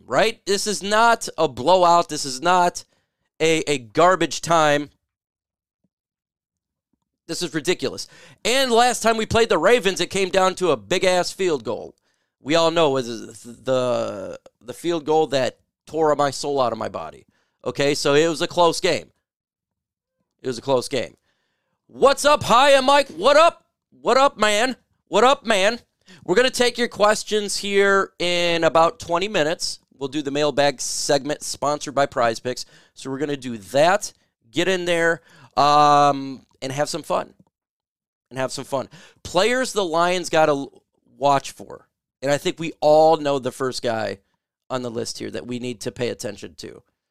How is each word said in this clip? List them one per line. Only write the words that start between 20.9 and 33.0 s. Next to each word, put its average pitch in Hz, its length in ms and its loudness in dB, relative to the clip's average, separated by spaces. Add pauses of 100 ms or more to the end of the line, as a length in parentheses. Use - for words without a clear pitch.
What's 262 360 2
up, 294 200 2
Hi, 269 320 4
I'm 262 100 2
Mike? 277 240 2
What 233 260 0
up? 320 300 4 (240)
What 151 260 -2
up, 269 220 2
man? 214 380 0 (320)
What 202 160 2
up, 262 220 2
man? 214 340 0 (440)
We're 175 120 -2
gonna 247 160 2
take 240 260 0
your 233 100 -2
questions 208 720 -2
here 196 640 0
in 175 440 0
about 165 360 2
twenty 170 280 -2
minutes. 175 520 -4 (180)
We'll 135 120 -8
do 147 120 -4
the 139 80 -6
mailbag 143 500 0
segment 143 640 -4
sponsored 143 540 -6
by 139 100 2
Prize 117 340 -2
Picks. - 280 -8 (260)
So - 160 -14